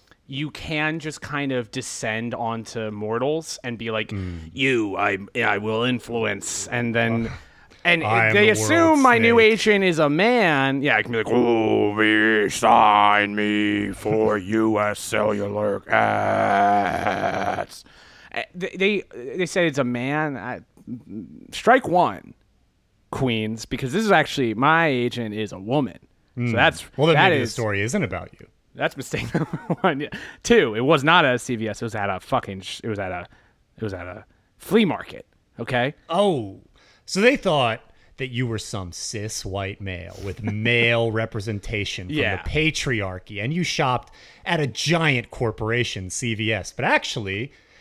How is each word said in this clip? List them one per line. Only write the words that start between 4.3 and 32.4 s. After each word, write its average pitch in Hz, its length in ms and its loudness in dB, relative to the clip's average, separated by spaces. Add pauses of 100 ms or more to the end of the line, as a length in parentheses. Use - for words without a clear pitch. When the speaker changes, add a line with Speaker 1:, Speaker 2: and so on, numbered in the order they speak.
Speaker 1:
"You, 113 440 0
I, 101 200 0 (260)
I 104 140 2
will 110 260 -2
influence," 117 840 -4
and 120 260 -2
then, 117 340 2
Speaker 2:
Uh, - 40 -10 (520)
Speaker 1:
and 170 200 4
Speaker 2:
I 113 240 4
am 110 80 4
Speaker 1:
they 208 100 6
Speaker 2:
the 214 60 6
Speaker 1:
assume 214 260 2 (120)
Speaker 2:
world 302 100 6
Speaker 1:
my 247 180 6
new 233 200 4
Speaker 2:
snake. 220 160 8
Speaker 1:
agent 208 320 2
is 170 120 2
a 151 120 4
man. 151 720 2
Yeah, 131 140 4
I 107 40 2
can 117 100 -6
be 117 60 -2
like, 107 120 0
"Oh, 110 680 4
we 107 540 4
sign 104 840 6
me 104 580 0
for 107 440 0
<laughs> - 0 -
U 107 420 2
S 104 200 -2
Cellular 104 920 -2
ads." 101 1900 0 (500)
Uh, - 80 -6 (120)
they, 175 220 -8
they, 196 280 0 (340)
they 185 80 0
said 175 200 0
it's 143 140 0
a 131 40 2
man. 135 540 -2
I, 107 220 -8 (920)
strike - 360 2
one, 156 460 0 (800)
Queens, 113 540 -2
because 127 280 -6
this 220 100 0
is 208 80 2
actually, 139 420 2
my 156 340 2
agent 120 480 -2
is 107 160 -6
a 92 80 -14
woman. 117 400 -2 (360)
So 120 60 -6
Speaker 2:
Mm. 120 120 0
Speaker 1:
that's, 127 320 2 (120)
Speaker 2:
Well, 151 100 2
then 160 80 6
Speaker 1:
that 180 140 6
Speaker 2:
maybe 147 120 2
Speaker 1:
is 120 80 -2
Speaker 2:
the - 40 -10
story 104 280 -2
isn't 147 220 -2
about 90 260 -6 (100)
you. - 80 -20 (320)
Speaker 1:
That's 151 180 -4
mistake 120 360 -6
<laughs> - 20 0
number 156 220 -4 (240)
one. 190 180 2
Yeah. 151 100 -8 (340)
Two, 170 320 4
it 117 60 0
was 139 220 4
not 165 220 6
at 123 100 4
a 117 40 -2
C 123 160 -6
V 110 140 -4
S. - 120 -8
It 117 40 -4
was 113 100 -6
at 101 140 -2
a 92 100 -4
fucking 101 420 -4